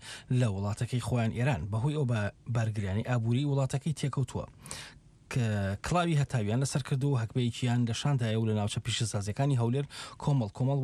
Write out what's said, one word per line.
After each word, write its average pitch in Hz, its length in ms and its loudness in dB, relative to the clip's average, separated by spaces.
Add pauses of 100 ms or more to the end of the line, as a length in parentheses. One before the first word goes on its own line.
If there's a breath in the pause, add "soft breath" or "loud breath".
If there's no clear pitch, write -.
(400 loud breath)
لە 123 160 4
وڵاتەکەی 107 520 -2
خۆیان 117 300 2
ئێران، 120 240 2 (100)
بەهۆی 120 260 0
ئەو 147 140 0
با-، 104 200 0 (240)
بارگریانی 107 540 0
ئابووری 120 420 2
وڵاتەکەی 139 480 0
تێکەوتووە. - 480 -2 (880 loud breath)
کە 104 520 0
کڵاوی 170 360 2
هەتاویان 117 420 0
لەسەر 135 260 0
کردو 139 220 0
و 131 120 2
هەکبەیەکیان 120 680 0
لە 113 120 -2
شاندایە 120 380 2
و 113 100 2
لە 107 100 2
ناوچە 101 260 -2
پیشەسازیەکانی 110 760 0
هەولێر 123 240 0 (380 loud breath)
کۆمەڵ 131 340 2
کۆمەڵ 135 260 2